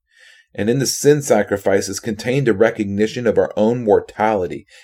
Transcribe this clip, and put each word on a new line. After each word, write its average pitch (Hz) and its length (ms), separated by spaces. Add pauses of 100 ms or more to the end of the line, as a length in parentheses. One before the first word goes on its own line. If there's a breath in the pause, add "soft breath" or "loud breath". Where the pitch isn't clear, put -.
(540 soft breath)
And 101 160
in 127 100
the 135 60
sin 147 360
sacrifice 101 640
is 98 140
contained 123 480
a 107 40
recognition 107 720
of 98 120
our 95 180
own 117 300
mortality 98 800 (160 soft breath)